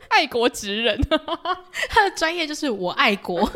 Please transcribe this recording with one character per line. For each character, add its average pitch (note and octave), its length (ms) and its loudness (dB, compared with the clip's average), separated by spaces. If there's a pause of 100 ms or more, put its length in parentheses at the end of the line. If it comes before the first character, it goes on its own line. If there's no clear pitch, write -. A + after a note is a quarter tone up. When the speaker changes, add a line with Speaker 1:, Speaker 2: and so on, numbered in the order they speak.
Speaker 1:
爱 F#4 180 4
国 A#3+ 220 2
职 G#3 340 -4
人。 A#3 160 0 (440)
<laughs> F4+ 460 -6
Speaker 2:
他 G#4 180 4
的 - 80 -4
专 E4 200 -2
业 E4+ 100 -2
就 D4 80 -6
是 D4 180 -2
“我 F3+ 200 -2
爱 G#3 240 2
国。” F#3 400 0